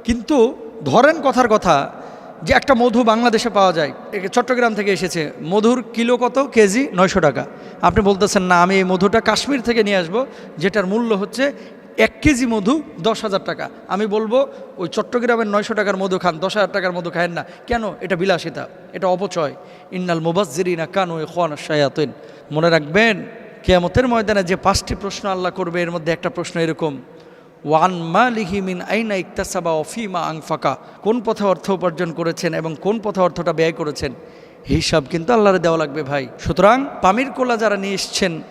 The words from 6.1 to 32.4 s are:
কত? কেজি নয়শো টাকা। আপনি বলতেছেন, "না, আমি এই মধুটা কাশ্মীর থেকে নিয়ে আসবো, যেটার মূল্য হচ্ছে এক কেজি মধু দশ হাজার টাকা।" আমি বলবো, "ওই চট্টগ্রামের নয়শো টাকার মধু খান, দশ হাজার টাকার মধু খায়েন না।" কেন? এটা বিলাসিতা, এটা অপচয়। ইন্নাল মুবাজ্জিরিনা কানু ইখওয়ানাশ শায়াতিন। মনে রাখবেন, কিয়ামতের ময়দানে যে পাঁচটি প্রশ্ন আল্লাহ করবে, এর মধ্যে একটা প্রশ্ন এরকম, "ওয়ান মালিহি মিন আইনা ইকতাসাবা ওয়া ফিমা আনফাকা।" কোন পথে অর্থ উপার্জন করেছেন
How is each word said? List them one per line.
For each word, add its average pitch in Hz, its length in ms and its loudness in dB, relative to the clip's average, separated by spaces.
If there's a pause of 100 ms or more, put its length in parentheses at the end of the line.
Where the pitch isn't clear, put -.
কত? 240 220 0
কেজি 262 540 4
নয়শো 185 280 2
টাকা। 135 260 2 (360)
আপনি 180 220 2
বলতেছেন, 196 380 2
"না, 180 200 4
আমি 190 140 4
এই 190 80 4
মধুটা 185 360 2
কাশ্মীর 240 400 0
থেকে 226 240 2
নিয়ে 202 120 2
আসবো, 185 300 -2 (320)
যেটার 190 280 0
মূল্য 220 280 0
হচ্ছে 208 380 -2 (460)
এক 220 140 2 (100)
কেজি 262 240 2
মধু 233 360 0 (180)
দশ 214 220 -2
হাজার 196 220 -2
টাকা।" 147 240 -8 (200)
আমি 196 180 -2
বলবো, 220 400 0 (300)
"ওই 175 120 -6
চট্টগ্রামের 226 580 -2
নয়শো 208 280 -2
টাকার 202 220 0
মধু 190 220 -2
খান, 170 200 -2
দশ 185 160 -4
হাজার 202 180 0
টাকার 185 200 -2
মধু 175 180 -6
খায়েন 175 200 -2
না।" 160 140 -8 (220)
কেন? 233 160 -2 (180)
এটা 185 160 -2
বিলাসিতা, 165 520 -2 (240)
এটা 180 140 -4
অপচয়। 180 480 -2 (380)
ইন্নাল 180 280 -2
মুবাজ্জিরিনা 165 680 -2
কানু 170 360 -2
ইখওয়ানাশ 156 380 -4
শায়াতিন। 147 520 0 (400)
মনে 156 180 4
রাখবেন, 165 520 2 (400)
কিয়ামতের 180 460 4
ময়দানে 214 360 2
যে 175 120 0
পাঁচটি - 380 0
প্রশ্ন 202 340 -8
আল্লাহ 185 240 -2
করবে, 175 300 -2
এর 170 80 -2
মধ্যে 165 220 -4
একটা 165 180 -2
প্রশ্ন 170 300 -6
এরকম, 160 380 -2 (680)
"ওয়ান 160 280 4
মালিহি 196 680 0
মিন 185 200 -4
আইনা 214 340 -2
ইকতাসাবা 180 580 -4
ওয়া 156 100 0
ফিমা 185 380 -6
আনফাকা।" 156 560 -2 (260)
কোন 226 180 0
পথে 208 240 -2
অর্থ 196 260 0
উপার্জন 170 420 -2
করেছেন 165 420 -4